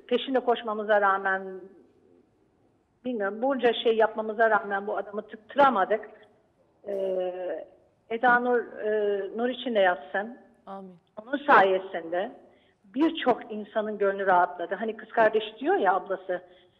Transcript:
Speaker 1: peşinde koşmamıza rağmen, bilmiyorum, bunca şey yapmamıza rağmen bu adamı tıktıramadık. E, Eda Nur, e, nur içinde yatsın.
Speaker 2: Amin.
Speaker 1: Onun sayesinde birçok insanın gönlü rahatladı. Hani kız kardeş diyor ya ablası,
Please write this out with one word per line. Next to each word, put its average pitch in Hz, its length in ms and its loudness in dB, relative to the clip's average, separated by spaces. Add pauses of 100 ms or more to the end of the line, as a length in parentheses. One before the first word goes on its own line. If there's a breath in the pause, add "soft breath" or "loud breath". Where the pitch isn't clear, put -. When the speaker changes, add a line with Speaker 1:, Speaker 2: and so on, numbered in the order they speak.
Speaker 1:
peşinde 247 320 0
koşmamıza 220 640 0
rağmen, 190 400 2 (1600)
bilmiyorum, 220 360 -4
bunca 254 320 2
şey 226 220 0
yapmamıza 220 540 2
rağmen 202 380 0
bu 202 100 -4
adamı 202 300 -8
tıktıramadık. 226 840 2 (800)
E, 202 80 -6 (1120)
Eda 240 300 4
Nur, 247 200 2 (180)
e, 208 440 0 (160)
nur 240 120 0
içinde 247 300 -2
yatsın. 196 580 0 (280)
Speaker 2:
Amin. 196 300 -14 (280)
Speaker 1:
Onun 269 140 -6
sayesinde 190 920 2 (520 soft breath)
birçok 254 680 0
insanın 214 460 -6
gönlü 196 280 0
rahatladı. 180 500 2
Hani 214 220 -6
kız - 120 -18
kardeş 214 340 2 (160)
diyor 320 160 0
ya 196 180 2
ablası, 185 480 -6 (380 soft breath)